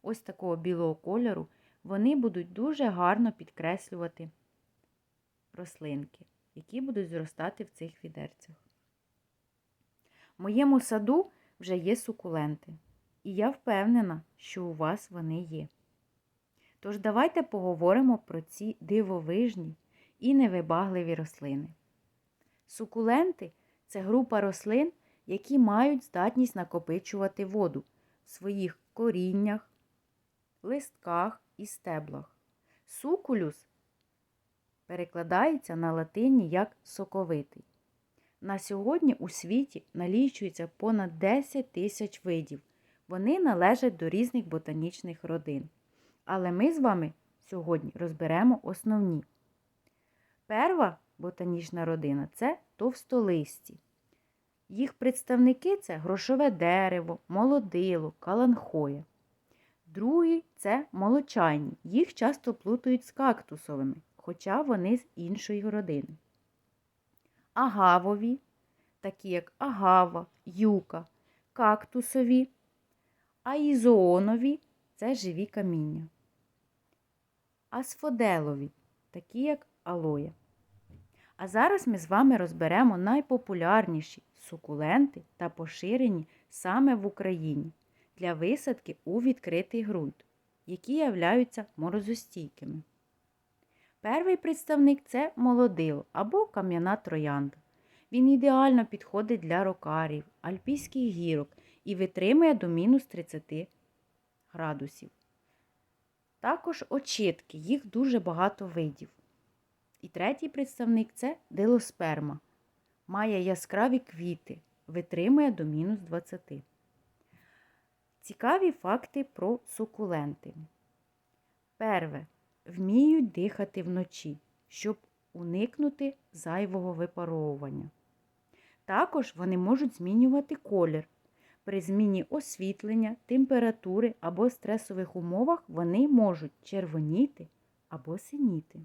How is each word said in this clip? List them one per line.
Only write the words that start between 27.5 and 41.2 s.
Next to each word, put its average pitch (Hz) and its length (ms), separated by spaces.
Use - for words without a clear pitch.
в - 40
своїх 196 500
коріннях, 202 760
листках 208 800
і 208 80
стеблах. 151 680
Сукулюс 254 840
перекладається 175 880
на 165 180
латині 202 560
як 185 340
«соковитий». 170 800
На 196 180
сьогодні 240 540
у - 160
світі 226 540
налічується 180 840
понад 196 420
десять 254 520